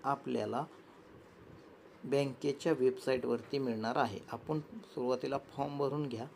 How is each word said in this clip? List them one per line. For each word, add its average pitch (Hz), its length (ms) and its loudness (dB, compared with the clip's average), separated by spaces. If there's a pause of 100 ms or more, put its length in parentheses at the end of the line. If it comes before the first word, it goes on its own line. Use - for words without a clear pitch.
आपल्याला 123 600 0 (1400)
बँकेच्या 139 680 2
वेबसाईटवरती 127 840 2
मिळणार 117 380 0
आहे. 113 240 2 (120)
आपण 151 280 -2
सुरुवातीला 131 800 -2
फॉर्म 143 400 -4
भरून 143 300 0
घ्या 117 260 -6